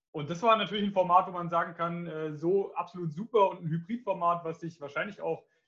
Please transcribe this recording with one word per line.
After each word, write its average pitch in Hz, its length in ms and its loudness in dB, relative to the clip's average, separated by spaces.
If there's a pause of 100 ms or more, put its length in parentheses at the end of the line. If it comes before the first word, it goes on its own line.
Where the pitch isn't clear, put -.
(100)
Und 147 200 -6
das 170 120 -4
war 226 140 8
natürlich 208 280 0
ein 196 80 0
Format, 185 340 6
wo 190 60 -10
man 175 160 -4
sagen 170 260 0
kann, 170 320 -4
äh, 156 280 -6
so 180 400 0
absolut 170 380 -6
super 196 380 2
und 180 120 -12
ein 165 60 -6
Hybridformat, 170 760 -2
was 165 160 -6
sich 165 200 -10
wahrscheinlich 151 400 -8
auch 165 240 -6 (240)